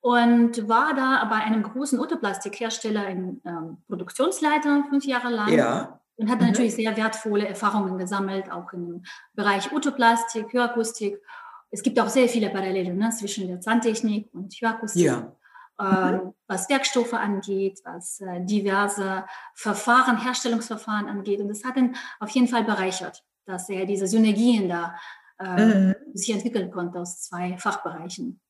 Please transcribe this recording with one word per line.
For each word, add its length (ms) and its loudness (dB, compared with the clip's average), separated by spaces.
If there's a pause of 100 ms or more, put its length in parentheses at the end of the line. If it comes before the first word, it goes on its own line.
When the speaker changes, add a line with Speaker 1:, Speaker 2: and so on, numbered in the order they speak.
Speaker 1:
Und 680 4
war 260 4
da 300 2
bei 120 0
einem 260 0
großen 360 -2
Otoplastikhersteller 1080 -4
im, 340 -6
ähm, 340 -10 (100)
Produktionsleiter 1000 0
fünf 140 0
Jahre 260 -2
lang 220 0
Speaker 2:
Ja. 480 2 (160)
Speaker 1:
und 140 -2
hat 100 2
dann 100 8
Speaker 2:
Mhm. 40 6
Speaker 1:
natürlich 220 2
sehr 200 0
wertvolle 520 0
Erfahrungen 500 0
gesammelt, 540 -4
auch 200 -10
im 320 -8 (300)
Bereich 380 0
Otoplastik, 840 2
Hörakustik. 640 -2 (540)
Es 100 -8
gibt 180 2
auch 100 2
sehr 200 4
viele 220 0
Parallelen, 480 -2
ne, 100 2
zwischen 380 -6
der 140 -8
Zahntechnik 720 0
und 300 -12
Hörakustik, 460 0
Speaker 2:
Ja. 260 -2 (480)
Speaker 1:
ähm, 360 2
Speaker 2:
Mhm. 160 -6 (140)
Speaker 1:
was 220 -6
Werkstoffe 460 0
angeht, 680 -2
was, 380 -12
äh, 240 -6
diverse 800 0 (300)
Verfahren, 680 4
Herstellungsverfahren 840 -4
angeht. 340 -4
Und 80 -4
das 140 -8
hat 140 -4
ihn 180 4 (240)
auf 100 -8
jeden 180 4
Fall 160 2
bereichert, 600 -4 (240)
dass 220 -10
er 180 -4
diese 180 0
Synergien 640 4
da, 240 -4 (460)
äh, 260 4
Speaker 2:
Mhm. 300 6 (180)
Speaker 1:
sich 160 -6
entwickeln 400 -2
konnte 300 -6
aus 240 -10
zwei 340 -6
Fachbereichen. 840 -6 (100)